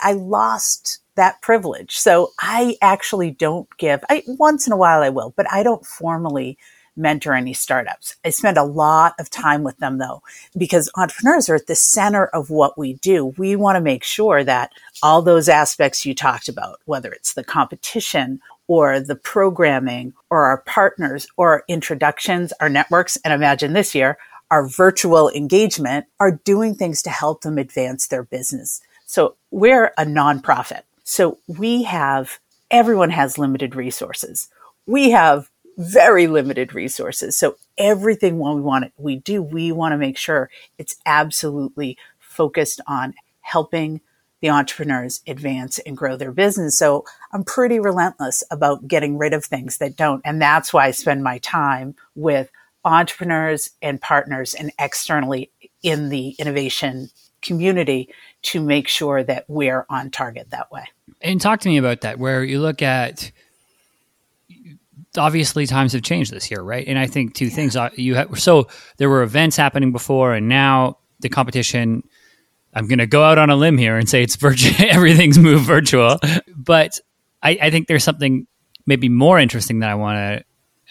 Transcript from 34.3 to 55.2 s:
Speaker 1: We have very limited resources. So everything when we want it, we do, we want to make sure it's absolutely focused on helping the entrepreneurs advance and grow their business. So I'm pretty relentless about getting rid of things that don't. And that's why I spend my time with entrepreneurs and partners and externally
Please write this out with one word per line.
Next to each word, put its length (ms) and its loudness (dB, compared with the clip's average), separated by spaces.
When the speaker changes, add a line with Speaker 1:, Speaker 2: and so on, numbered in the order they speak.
Speaker 1:
We 260 4
have 380 4
very 500 6
limited 460 -2
resources. 640 -8
So 180 0
everything 600 0
when 160 -2
we 60 -4
want 240 -2
it, 120 -16
we 200 -6
do, 240 -6
we 300 -6
want 220 -2
to 40 -2
make 200 -4
sure 320 -2
it's 280 -14
absolutely 920 -4
focused 680 -4
on 260 -6
helping 600 -4
the 80 -2
entrepreneurs 800 -2
advance 520 -8
and 160 -14
grow 220 -6
their 140 -10
business. 460 0
So 280 2
I'm 120 -6
pretty 360 -2
relentless 720 -2
about 360 -2
getting 300 -2
rid 160 -2
of 120 -4
things 320 -10
that 180 -8
don't. 300 0
And 160 -4
that's 320 2
why 140 4
I 40 0
spend 320 -4
my 140 -6
time 580 -4
with 340 -2
entrepreneurs 880 0
and 200 -8
partners 540 -2
and 240 -12
externally 720 -6